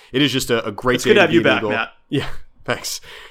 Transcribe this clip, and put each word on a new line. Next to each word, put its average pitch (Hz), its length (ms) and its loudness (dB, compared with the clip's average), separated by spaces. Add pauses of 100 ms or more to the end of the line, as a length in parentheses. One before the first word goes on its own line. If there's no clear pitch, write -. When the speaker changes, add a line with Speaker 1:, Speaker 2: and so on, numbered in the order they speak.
(140)
Speaker 1:
It 131 80 0
is 139 100 2
just 131 180 -2
a, 117 160 0
a 113 60 -6
great 123 240 0
Speaker 2:
It's 127 80 -2
Speaker 1:
day 127 60 2
Speaker 2:
good 214 60 6
to - 20 4
Speaker 1:
to 202 60 6
Speaker 2:
have 160 60 2
Speaker 1:
be 156 60 -2
Speaker 2:
you 170 60 4
Speaker 1:
an - 20 2
Speaker 2:
back, 131 140 4
Speaker 1:
Eagle. 110 140 -4
Speaker 2:
Matt. 113 180 -4 (180)
Speaker 1:
Yeah, - 220 -4 (160)
<laughs> - 180 -20
thanks. - 380 -8 (300)